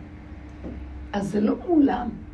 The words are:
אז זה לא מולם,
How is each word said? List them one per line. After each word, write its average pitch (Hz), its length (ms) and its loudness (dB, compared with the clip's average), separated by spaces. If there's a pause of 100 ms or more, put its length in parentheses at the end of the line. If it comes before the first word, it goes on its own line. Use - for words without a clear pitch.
(1120)
אז 196 180 -2
זה 208 100 2
לא 269 140 4 (120)
מולם, 254 420 6 (240)